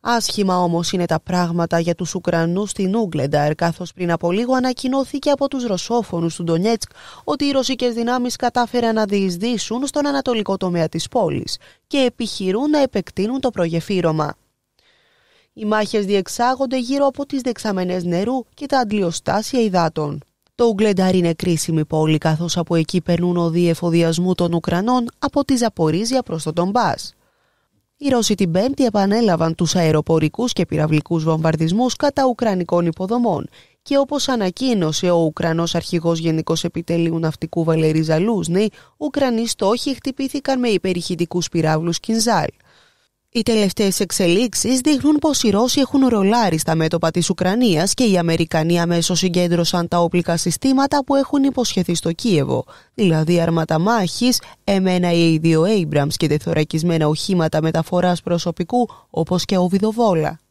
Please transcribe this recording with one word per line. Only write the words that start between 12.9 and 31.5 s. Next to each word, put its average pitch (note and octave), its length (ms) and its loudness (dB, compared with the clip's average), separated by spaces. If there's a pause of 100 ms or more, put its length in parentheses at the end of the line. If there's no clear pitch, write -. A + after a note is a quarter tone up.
το B3+ 100 0
προγεφύρωμα. E3 840 -2 (1160)
Οι A3 120 -12
μάχες G#3+ 400 0
διεξάγονται B3 760 0
γύρω C#4 260 0
από C#4 200 -2
τις C#4 160 -6
δεξαμενές F#3 640 -2
νερού G#3 400 0 (100)
και D4 120 -12
τα C#4 140 2
αντλιοστάσια G#3 800 -2
υδάτων. D#3+ 580 0 (360)
Το A#3+ 100 2
Ουγκλεντάρ F#3+ 500 2
είναι E3+ 180 2
κρίσιμη D#3+ 520 0
πόλη, D#3 320 0
καθώς D#3+ 400 0
από E3+ 180 -2
εκεί E3 260 0
περνούν F3 360 0
οδοί E3+ 320 2
εφοδιασμού E3+ 640 2
των E3+ 200 0
Ουκρανών G#3 540 0 (120)
από C#4 260 -2
τη C4+ 100 0
Ζαπορίζια A3+ 680 0
προς D#3+ 220 -8
το D#3 100 -6
Ντομπάς. F#3 580 -2 (880)
Οι C#4+ 100 -2
Ρώσοι A3 260 2
την F#3 160 0
Πέμπτη B3 340 2
επανέλαβαν G3 680 2
τους E3+ 200 0
αεροπορικούς D#3+ 800 2
και E3+ 120 0
πυραυλικούς D#3 580 0
βομβαρδισμούς D#3+ 720 0